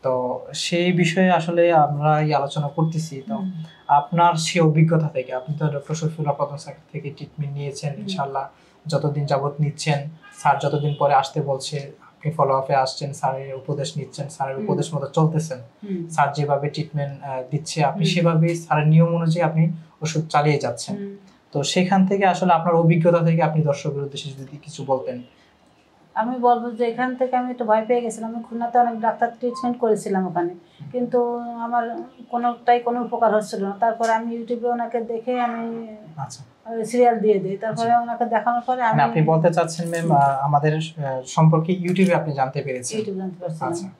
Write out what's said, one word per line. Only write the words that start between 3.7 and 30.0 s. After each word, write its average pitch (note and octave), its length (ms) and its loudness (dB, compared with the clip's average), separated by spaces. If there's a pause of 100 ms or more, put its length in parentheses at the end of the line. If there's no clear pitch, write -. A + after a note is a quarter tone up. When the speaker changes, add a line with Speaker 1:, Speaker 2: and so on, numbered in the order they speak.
Speaker 1:
আপনার E3 480 4
সে E3+ 240 -2
অভিজ্ঞতা D#3+ 480 4
থেকে, C3 260 -4
আপনি B2+ 240 -6
তো D3+ 100 0
doctor C#3+ 280 -4
শফিউল্লাহ D3+ 380 -4
প্রধান C#3+ 240 -4
স্যার - 180 -14 (160)
থেকে D3 180 -10
treatment C#3+ 440 -10
নিয়েছেন, C#3+ 400 -6
Speaker 2:
হুম। G#3+ 80 -10
Speaker 1:
ইনশাআল্লাহ C#3 460 -6 (400)
যতদিন D3 380 -2
যাবত C#3+ 340 -2
নিচ্ছেন, C#3+ 500 -2 (240)
স্যার - 260 2
যতদিন D3 400 0
পরে C#3+ 140 4
আসতে C3+ 280 0
বলছে, C#3 500 -6 (100)
আপনি - 300 -8
ফলো C3+ 260 2
আপে C3+ 180 0
আসছেন, C3+ 380 -2
স্যারের C3+ 420 -6
উপদেশ C3+ 420 -6
নিচ্ছেন, C3+ 320 -10
স্যারের C3+ 260 -6
Speaker 2:
হুম। G#3+ 100 -6
Speaker 1:
উপদেশ F#3 280 -2
মতো C#3 140 -4
চলতেছেন। D#3 500 0
Speaker 2:
হুম। E3+ 520 -8
Speaker 1:
স্যার C#3+ 240 0
যেভাবে C#3+ 360 0
treatment, C#3+ 540 -6
আহ, C3 280 -6
দিচ্ছে, D3+ 320 -2
আপনি D#3+ 220 0
Speaker 2:
হুম। E3 80 2
Speaker 1:
সেভাবেই E3 420 4
স্যারের D#3 320 0
নিয়ম E3+ 280 6
অনুযায়ী E3 340 0
আপনি D#3+ 220 2 (300)
ওষুধ D#3 260 -4
চালিয়ে D3 300 2
যাচ্ছেন। B2 380 -6
Speaker 2:
হুম। G3+ 200 -10 (380)
Speaker 1:
তো C#3+ 100 -2
সেখান F#3 420 4
থেকে G3 200 2
আসলে F3+ 280 4
আপনার E3 220 2
অভিজ্ঞতা E3+ 440 6
থেকে E3 240 2
আপনি D#3 200 2
দর্শকের C#3 380 -2
উদ্দেশ্যে C#3 300 -10
যদি C3+ 260 -16
কিছু C#3 300 -14
বলতেন। B2 360 -4 (920)
Speaker 2:
আমি B3 240 -4
বলবো A#3+ 320 2
যে A3+ 140 -2
এখান B3 300 -2
থেকে B3+ 200 -2
আমি B3 160 -2
একটু B3 140 -6
ভয় A3 200 2
পেয়ে A#3+ 160 2
গেছিলাম। A3+ 340 -8
আমি A3+ 80 -10
খুলনাতে A#3 360 -2
অনেক A#3 220 2
ডাক্তার A3+ 280 0 (100)
treatment B3 380 -4
করেছিলাম G3 500 0